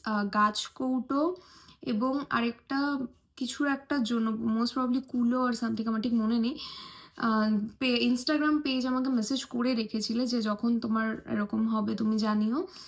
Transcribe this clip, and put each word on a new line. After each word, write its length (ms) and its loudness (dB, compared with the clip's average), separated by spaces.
আহ, 200 0
গাছ 420 2
কৌটো 720 -2
এবং 380 0
আরেকটা 760 -2
কিছুর 320 -4
একটার 340 -2
জন্য, 280 0
most 420 0
probably 360 0
কুলো 400 2
or 40 0
something, 360 -2
আমার 120 0
ঠিক 140 0
মনে 240 2
নেই। 200 0
আহ, 500 2
পে-, 300 2
Instagram 520 2
পেজ 240 0
আমাকে 240 0
মেসেজ 340 0
করে 300 0
রেখেছিলে 520 -2
যে 160 0
যখন 380 0
তোমার 460 0
এরকম 420 0
হবে 260 0
তুমি 240 2
জানিও। 480 2